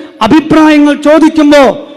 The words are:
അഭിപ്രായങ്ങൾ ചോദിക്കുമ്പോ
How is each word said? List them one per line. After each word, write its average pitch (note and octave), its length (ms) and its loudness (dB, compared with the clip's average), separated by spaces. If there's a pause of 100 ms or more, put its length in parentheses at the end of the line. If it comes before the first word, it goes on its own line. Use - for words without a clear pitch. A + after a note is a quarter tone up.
(220)
അഭിപ്രായങ്ങൾ D4+ 760 0
ചോദിക്കുമ്പോ D4 1000 0